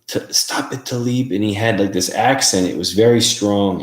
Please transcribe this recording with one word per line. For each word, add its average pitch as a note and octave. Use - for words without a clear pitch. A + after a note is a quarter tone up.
T-, -
stop -
it, -
Talib. B2
And G2
he G#2+
had, G#2+
like, G2
this F2+
accent. A2
It -
was F2+
very A2+
strong. G2+